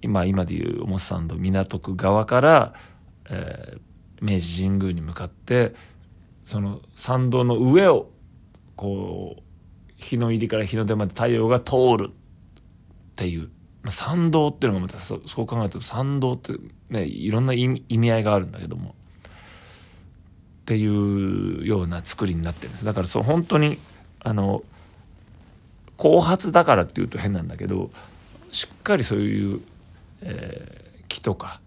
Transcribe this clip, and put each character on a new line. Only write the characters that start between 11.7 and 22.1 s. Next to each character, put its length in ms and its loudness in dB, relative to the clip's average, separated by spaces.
る 140 -4
っ 0 -
て 120 -4
い 120 -4
う、 100 -10
ま 60 -10
あ、 40 -6
参 380 0
道 200 4
っ 60 -10
て 120 0
い 20 4
う 40 0
の 60 0
が 60 -4
ま 60 -8
た 80 -14
そ-、 260 -8
そ 160 -8
う 60 -4
考 140 -4
え 20 0
る 80 -2
と、 100 -10
参 380 -2
道 140 0
っ 40 -6
て 160 -10
ね、 160 -2
い 260 -4
ろ 80 2
ん 80 2
な 60 0
意 140 0
味、 220 -2
意 80 0
味 140 4
合 80 2
い 40 -2
が 120 4
あ 40 4
る 60 -4
ん 60 -12
だ 80 -14
け 80 -10
ど 80 -8
も、 140 -10
っ 1800 -20
て 120 0
い 100 2
う 760 0
よ 160 0
う 60 -2
な 180 -6
作 220 -4